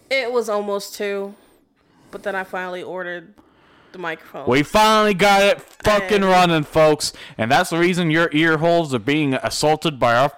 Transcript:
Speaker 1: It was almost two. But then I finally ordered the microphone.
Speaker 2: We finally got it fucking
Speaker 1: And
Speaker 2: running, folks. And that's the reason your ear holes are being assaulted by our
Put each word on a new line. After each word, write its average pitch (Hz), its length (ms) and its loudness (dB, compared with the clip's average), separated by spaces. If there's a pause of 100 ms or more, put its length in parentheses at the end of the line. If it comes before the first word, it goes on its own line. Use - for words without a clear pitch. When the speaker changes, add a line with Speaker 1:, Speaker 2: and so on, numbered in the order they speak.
Speaker 1:
It 254 240 -4
was 226 160 -2
almost 202 460 -6
two. 202 400 -8 (760)
But 202 100 -16
then 196 140 -8
I 190 80 -8
finally 180 400 -10
ordered 175 500 -12 (580)
the 185 60 -18
microphone. 160 500 -10
Speaker 2:
We 135 140 2
finally 214 500 2
got 196 300 4
it 196 180 2
fucking 208 640 -2
Speaker 1:
And - 20 0
Speaker 2:
running, 180 380 4
folks. 156 500 2 (240)
And 110 140 -2
that's 175 200 0
the 165 80 -2
reason 175 340 0
your 165 200 2
ear 160 260 2
holes 165 360 0
are 120 60 0
being 139 340 0
assaulted 151 640 -2
by 120 180 2
our 139 220 4